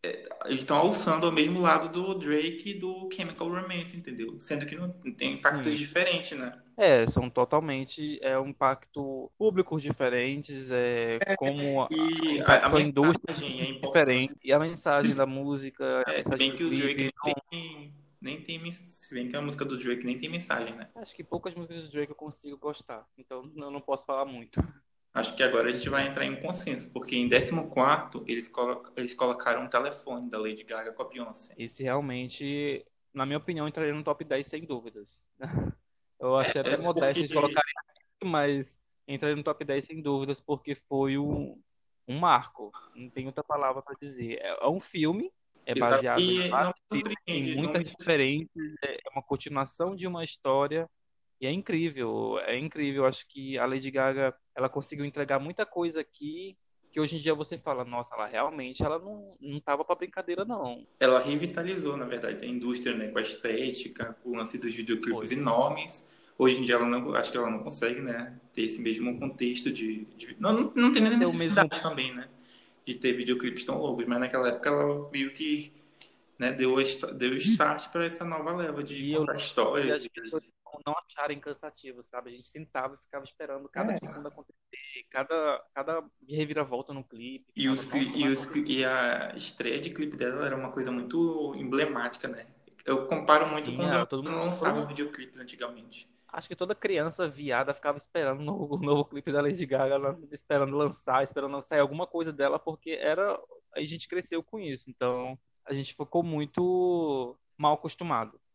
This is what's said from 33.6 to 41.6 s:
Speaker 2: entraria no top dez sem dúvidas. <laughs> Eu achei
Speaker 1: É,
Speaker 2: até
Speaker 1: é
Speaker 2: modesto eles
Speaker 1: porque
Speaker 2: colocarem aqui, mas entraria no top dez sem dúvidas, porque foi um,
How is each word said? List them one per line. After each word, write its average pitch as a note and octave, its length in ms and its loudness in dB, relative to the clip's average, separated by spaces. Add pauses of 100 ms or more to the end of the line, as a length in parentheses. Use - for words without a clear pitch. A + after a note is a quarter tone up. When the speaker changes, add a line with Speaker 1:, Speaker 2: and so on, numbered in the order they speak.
Speaker 2:
entraria D3+ 280 -2
no D3+ 80 -6
top D3 200 -2
dez C#3+ 220 -2
sem D#3+ 180 -8
dúvidas. A2+ 640 -10 (120)
<laughs> - 360 -4 (440)
Eu C3 160 2
achei C3+ 240 2
Speaker 1:
É, - 20 0
Speaker 2:
até C3 120 0
Speaker 1:
é C#3 40 2
Speaker 2:
modesto D#3+ 420 2
eles D3 120 -2
Speaker 1:
porque D3+ 140 4
Speaker 2:
colocarem D3 320 2
aqui, - 500 -12
mas C#3+ 520 0 (280)
entraria D3 280 0
no D3 80 -8
top D3+ 200 -2
dez C#3 220 -2
sem D#3+ 160 -12
dúvidas, C#3 400 -2
porque C#3+ 320 -4
foi C3+ 420 0
um, C#3+ 460 -2 (460)